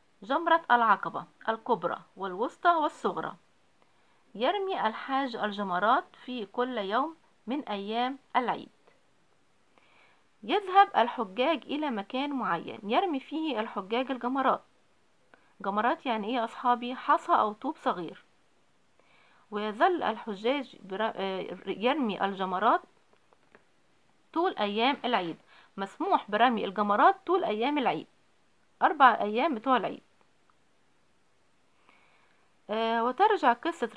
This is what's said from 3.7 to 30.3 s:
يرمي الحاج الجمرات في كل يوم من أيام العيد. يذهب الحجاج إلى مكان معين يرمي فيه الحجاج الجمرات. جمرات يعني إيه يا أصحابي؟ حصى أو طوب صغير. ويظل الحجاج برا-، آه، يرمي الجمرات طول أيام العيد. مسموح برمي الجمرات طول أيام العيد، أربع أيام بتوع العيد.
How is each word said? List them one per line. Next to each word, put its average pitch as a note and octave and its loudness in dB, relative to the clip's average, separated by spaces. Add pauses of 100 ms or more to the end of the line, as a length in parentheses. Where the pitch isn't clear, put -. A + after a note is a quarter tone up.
يرمي D4+ -2
الحاج C4 -2
الجمرات G#3 0 (220)
في B3 -8
كل B3 -4
يوم A#3 -2 (320)
من C4+ -6
أيام A3 -4 (160)
العيد. A#3 -2 (1700)
يذهب G4 4
الحجاج A#3 0
إلى D4 -4
مكان B3+ -4
معين F#3 -4
يرمي C#4 0
فيه D4 -4
الحجاج A3+ -4
الجمرات. B3+ 0 (960)
جمرات G#3+ 0
يعني A3 -2
إيه A#3 -4
يا A#3+ 0
أصحابي؟ A#3+ 0
حصى D#4 0
أو G#3+ 4
طوب - -6
صغير. F3+ -6 (1300)
ويظل G#3+ 2
الحجاج A3+ -4
برا-، G3 -4
آه، F#3+ -6 (100)
يرمي G#3+ 0
الجمرات G3 0 (1500)
طول F4 0
أيام A3 0
العيد. F#3 -2 (400)
مسموح C#4+ -2
برمي A3 2
الجمرات G#3 4 (100)
طول F4+ 0
أيام A3+ 0
العيد، E3+ -2 (760)
أربع C#4 6
أيام A#3 0
بتوع B3 2
العيد. - -4 (2750)